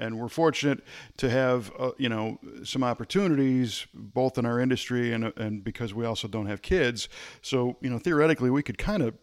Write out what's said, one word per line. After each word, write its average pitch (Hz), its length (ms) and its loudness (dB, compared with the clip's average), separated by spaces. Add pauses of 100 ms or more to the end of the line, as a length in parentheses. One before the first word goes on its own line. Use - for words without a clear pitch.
and 113 180 -4
we're 120 100 -4
fortunate 147 520 2 (360)
to 131 120 0
have, 127 500 2
uh, 131 180 -2
you 127 120 0
know, 110 300 -2 (260)
some 135 180 -2
opportunities 131 1080 2
both 127 440 -2
in 120 80 2
our 117 140 2
industry 123 540 0
and, 113 240 -2
and 107 260 -4
because 110 300 -6
we 117 120 -4
also 113 220 -2
don't 104 200 -4
have 101 140 -6
kids. 127 460 2 (340)
So, 123 400 0
you 135 80 -2
know, 120 100 -2
theoretically, 151 500 4
we 139 140 4
could - 140 -8
kinda 170 460 0